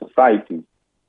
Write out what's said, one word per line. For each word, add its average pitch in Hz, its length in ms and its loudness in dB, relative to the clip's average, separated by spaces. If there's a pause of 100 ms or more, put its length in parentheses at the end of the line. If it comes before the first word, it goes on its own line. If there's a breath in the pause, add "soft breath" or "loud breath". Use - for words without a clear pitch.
society, 104 560 0 (460)